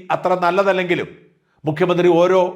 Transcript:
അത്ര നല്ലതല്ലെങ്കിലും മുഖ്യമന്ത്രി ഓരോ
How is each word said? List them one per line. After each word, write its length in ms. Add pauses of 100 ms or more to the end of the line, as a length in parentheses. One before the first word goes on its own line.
(160)
അത്ര 140 (160)
നല്ലതല്ലെങ്കിലും 640 (580)
മുഖ്യമന്ത്രി 400 (140)
ഓരോ 180 (160)